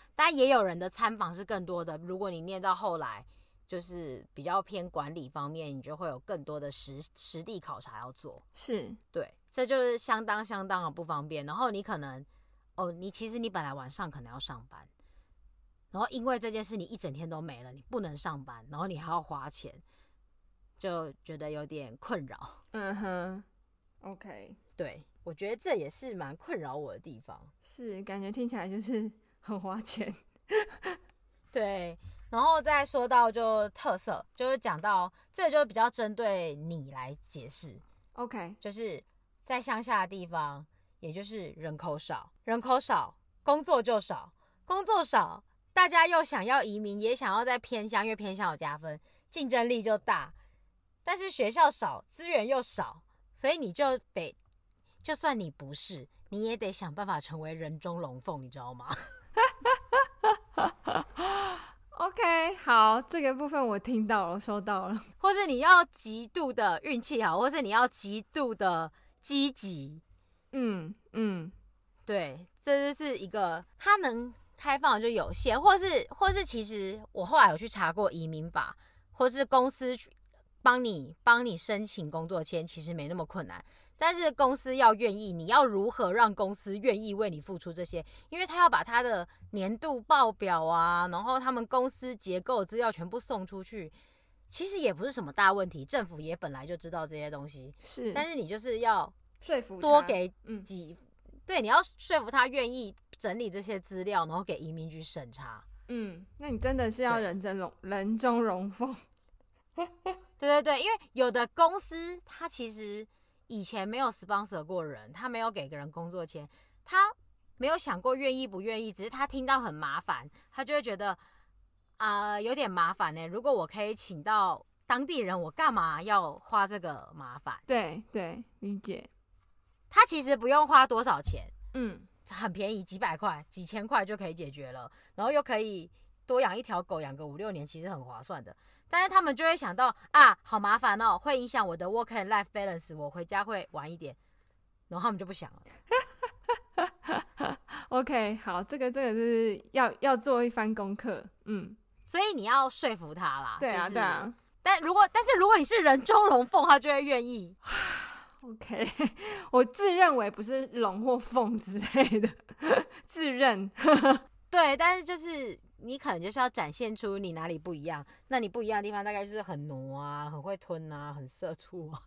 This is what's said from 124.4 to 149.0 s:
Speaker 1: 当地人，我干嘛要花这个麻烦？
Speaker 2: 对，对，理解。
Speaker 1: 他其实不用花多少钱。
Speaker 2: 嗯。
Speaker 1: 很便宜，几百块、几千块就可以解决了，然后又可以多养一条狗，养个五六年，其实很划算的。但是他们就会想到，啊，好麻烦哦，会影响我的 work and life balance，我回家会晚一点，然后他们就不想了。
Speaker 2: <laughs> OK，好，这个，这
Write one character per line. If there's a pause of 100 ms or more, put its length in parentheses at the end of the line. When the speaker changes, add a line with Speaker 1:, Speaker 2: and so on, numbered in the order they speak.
Speaker 1:
当
地
人，
我
干
嘛
要
花
这
个
麻
烦？ (100)
Speaker 2:
对，
对， (160)
理
解。 (800)
Speaker 1:
他
其
实
不
用
花
多
少
钱。 (220)
Speaker 2:
嗯。 (240)
Speaker 1:
很
便
宜，
几
百
块、
几
千
块
就
可
以
解
决
了， (240)
然
后
又
可
以 (360)
多
养
一
条
狗，
养
个
五
六
年，
其
实
很
划
算
的。 (340)
但
是
他
们
就
会
想
到， (160)
啊，
好
麻
烦
哦，
会
影
响
我
的
work
and
life
balance，
我
回
家
会
晚
一
点， (720)
然
后
他
们
就
不
想
了。 (1800)
Speaker 2:
<laughs> (320)
OK，
好，
这
个，
这